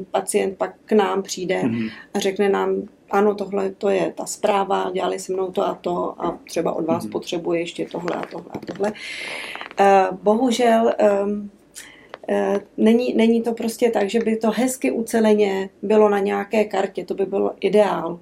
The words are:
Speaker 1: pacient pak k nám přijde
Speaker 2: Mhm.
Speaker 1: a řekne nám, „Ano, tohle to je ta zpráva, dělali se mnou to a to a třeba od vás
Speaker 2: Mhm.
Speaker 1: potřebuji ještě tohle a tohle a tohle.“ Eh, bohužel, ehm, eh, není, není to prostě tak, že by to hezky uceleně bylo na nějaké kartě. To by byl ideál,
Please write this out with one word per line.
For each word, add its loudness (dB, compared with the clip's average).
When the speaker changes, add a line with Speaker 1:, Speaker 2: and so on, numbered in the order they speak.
Speaker 1:
pacient -2
pak -4
k -4
nám 4
přijde -4
Speaker 2:
Mhm. -2
Speaker 1:
a 0
řekne 0
nám, 0
„Ano, 4
tohle -4
to -2
je 0
ta -10
zpráva, -2
dělali -2
se -6
mnou -2
to -2
a -2
to -4
a -4
třeba -4
od -4
vás -2
Speaker 2:
Mhm. -10
Speaker 1:
potřebuji -4
ještě -8
tohle -8
a -8
tohle -16
a -10
tohle.“ -4
Eh, 6
bohužel, 4
ehm, 2
eh, 0
není, 4
není 4
to -2
prostě -2
tak, 0
že 0
by 0
to 0
hezky 0
uceleně 2
bylo 4
na 2
nějaké 0
kartě. -4
To -4
by -2
byl -2
ideál, 2